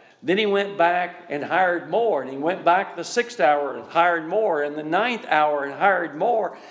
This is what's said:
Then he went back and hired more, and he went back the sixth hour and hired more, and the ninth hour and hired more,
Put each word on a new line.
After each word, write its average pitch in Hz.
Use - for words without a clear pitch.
Then 170
he 220
went 202
back 175
and 147
hired 165
more, 190
and 127
he 135
went 160
back 180
the 170
sixth -
hour 147
and 117
hired 170
more, 175
and 147
the 151
ninth 202
hour 151
and 139
hired 165
more, 202